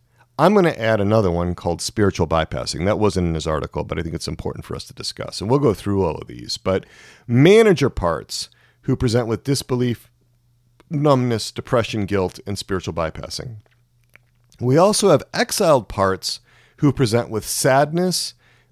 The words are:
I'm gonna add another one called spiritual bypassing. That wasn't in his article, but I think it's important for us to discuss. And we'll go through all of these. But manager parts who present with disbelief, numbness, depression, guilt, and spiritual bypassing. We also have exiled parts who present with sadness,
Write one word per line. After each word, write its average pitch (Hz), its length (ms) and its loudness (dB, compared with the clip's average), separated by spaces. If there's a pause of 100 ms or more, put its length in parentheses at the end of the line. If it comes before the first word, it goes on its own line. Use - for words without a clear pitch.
(360)
I'm 170 160 4
gonna 185 180 4
add 110 300 0
another 101 300 2
one 87 240 0
called 85 260 -4
spiritual 95 460 0
bypassing. 76 600 -2
That 98 120 0
wasn't 92 300 2
in 82 60 -2
his 78 120 -6
article, 76 380 -4
but 80 160 -8
I - 20 -4
think 80 140 -8
it's - 100 -10
important - 380 -8
for 71 100 -12
us 71 120 -10
to - 60 -20
discuss. - 480 -12
And 95 80 -6
we'll 139 120 2
go 123 140 2
through 98 300 -2
all 80 120 -2
of - 100 -12
these. 60 300 -12
But 95 300 -2 (420)
manager 160 600 6
parts - 600 -6 (340)
who 131 140 -2
present 117 320 0
with 110 160 -4
disbelief, 123 640 -4 (800)
numbness, 127 640 0
depression, 113 520 -2
guilt, 92 440 -2
and 101 100 -6
spiritual 92 360 -6
bypassing. 85 640 -8 (1000)
We 127 180 2
also 196 340 4
have 135 120 6 (100)
exiled 165 560 0
parts 95 520 -2 (380)
who 139 140 2
present 117 380 0
with 107 160 -6
sadness, 151 880 0 (380)